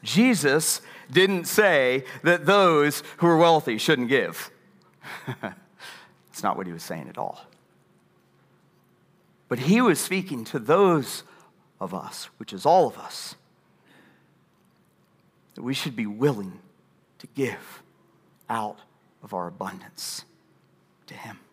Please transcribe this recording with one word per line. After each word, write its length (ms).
Jesus 760
didn't 340
say 580
that 220
those 580
who 100
are 100
wealthy 400
shouldn't 300
give. 440
<laughs> 460
That's 1000
not 140
what 100
he 60
was 100
saying 260
at 80
all. 260
But 120
he 220
was 180
speaking 460
to 140
those 640
of 140
us, 440
which 160
is 120
all 220
of 100
us, 380
that 80
we 120
should 220
be 120
willing 520
to 80
give 560
out 300
of 100
our 140
abundance 800
to 60
him. 260